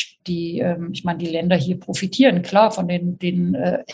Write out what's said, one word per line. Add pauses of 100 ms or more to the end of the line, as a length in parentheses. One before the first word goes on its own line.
(260)
die,
ähm,
ich
meine,
die
Länder
hier
profitieren,
klar,
von
den,
den,
äh, (100)